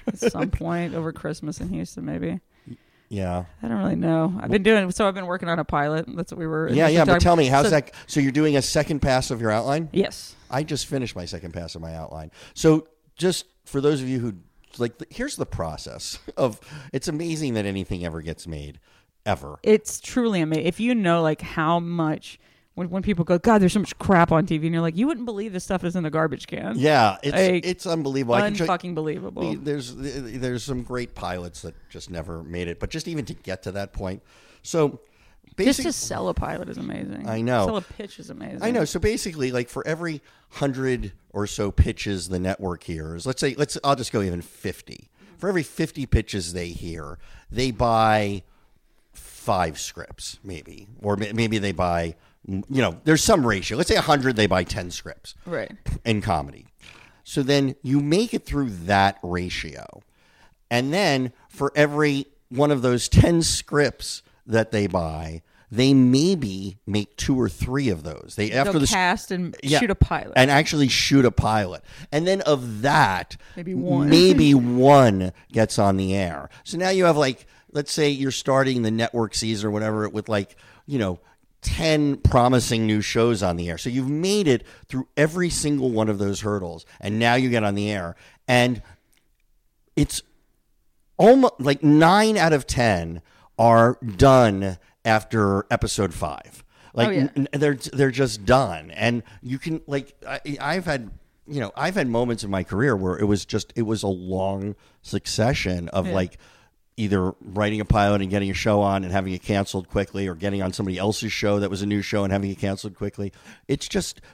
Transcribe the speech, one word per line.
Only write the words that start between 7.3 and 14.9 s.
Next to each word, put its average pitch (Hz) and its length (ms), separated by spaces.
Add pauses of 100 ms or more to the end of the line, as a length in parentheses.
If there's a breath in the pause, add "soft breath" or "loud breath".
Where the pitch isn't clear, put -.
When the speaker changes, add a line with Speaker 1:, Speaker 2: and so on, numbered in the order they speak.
Speaker 2:
me, 147 100
how's 139 200
Speaker 1:
so 202 40
Speaker 2:
that? 151 200 (160 loud breath)
So - 140
you're 139 120
doing 151 240
a 131 60
second 151 380
pass 131 320
of 113 80
your 110 100
outline? 139 420
Speaker 1:
Yes. - 440 (140)
Speaker 2:
I 135 120
just 151 240
finished 131 300
my 90 80
second 82 280
pass 85 220
of 82 60
my 82 160
outline. 80 340 (240 loud breath)
So 160 320 (300)
just 175 300 (180)
for 139 160
those 147 200
of 127 80
you 131 120
who, 113 140 (440)
like, 120 200